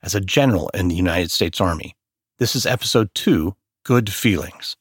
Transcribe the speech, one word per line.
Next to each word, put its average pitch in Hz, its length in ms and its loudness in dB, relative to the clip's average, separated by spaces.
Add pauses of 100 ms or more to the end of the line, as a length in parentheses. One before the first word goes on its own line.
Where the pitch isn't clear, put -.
as 101 120 -8
a 104 60 2
general 101 520 2
in 92 160 0
the 85 60 2
United 87 360 0
States - 300 -2
Army. 85 340 -2 (440)
This 120 180 -2
is 123 80 -4
episode 117 500 0
two, 98 400 0 (300)
Good 120 260 2
Feelings. - 720 -2